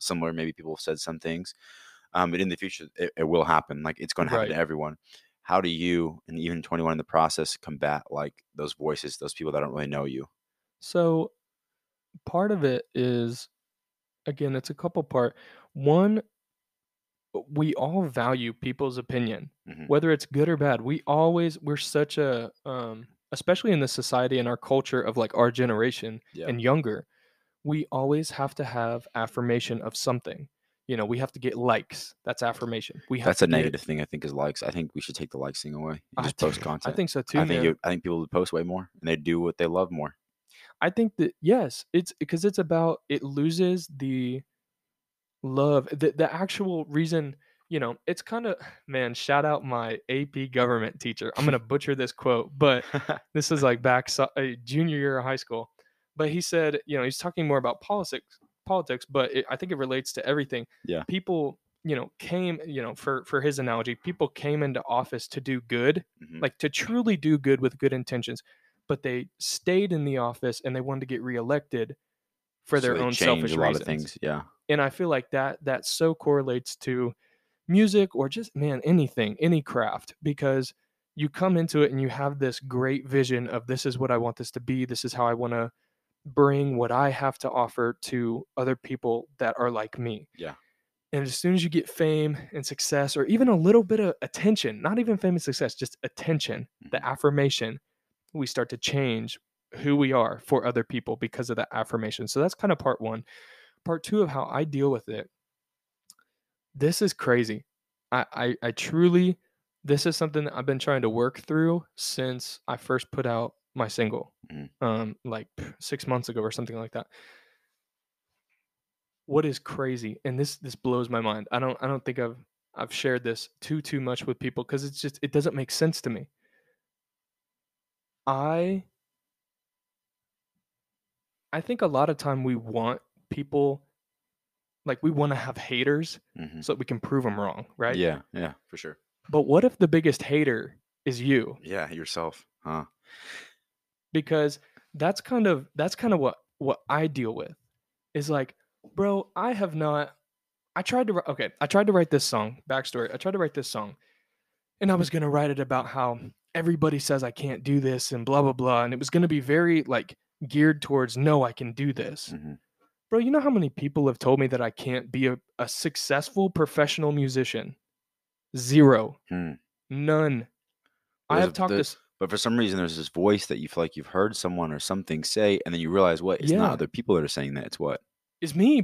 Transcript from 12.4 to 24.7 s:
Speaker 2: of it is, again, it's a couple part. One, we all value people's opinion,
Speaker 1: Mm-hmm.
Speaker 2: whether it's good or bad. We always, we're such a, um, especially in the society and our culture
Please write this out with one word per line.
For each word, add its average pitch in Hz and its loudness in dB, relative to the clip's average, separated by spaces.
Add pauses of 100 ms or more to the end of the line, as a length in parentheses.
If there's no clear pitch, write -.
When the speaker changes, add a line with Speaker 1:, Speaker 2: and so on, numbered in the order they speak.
Speaker 2:
of 170 2
it 127 0 (100)
is, 120 0 (800)
again, 139 -2
it's 127 -6
a 147 -10
couple 170 -2
part. 123 0 (380)
One, 180 4 (1300)
we 151 0
all 170 0
value 123 0
people's 127 -4
opinion, 120 -4 (180)
Speaker 1:
Mm-hmm. 156 -14
Speaker 2:
whether 151 4
it's - 2
good 147 2
or 165 2
bad. 139 2
We 139 -4
always, 165 4
we're 147 -2
such 147 0
a, 123 0 (140)
um, 120 -8 (240)
especially 185 2
in 156 4
the 131 2
society 127 0
and 123 0
our 120 -2
culture 135 0